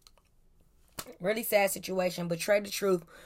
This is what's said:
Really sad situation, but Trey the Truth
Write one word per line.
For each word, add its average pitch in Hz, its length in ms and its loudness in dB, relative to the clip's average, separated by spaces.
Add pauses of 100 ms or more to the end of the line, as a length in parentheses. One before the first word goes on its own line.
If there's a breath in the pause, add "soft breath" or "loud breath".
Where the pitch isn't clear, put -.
(1200)
Really 220 240 0
sad 202 280 4
situation, 180 560 -2
but 170 120 -4
Trey 208 220 2
the 202 80 -10
Truth 190 340 0 (220 loud breath)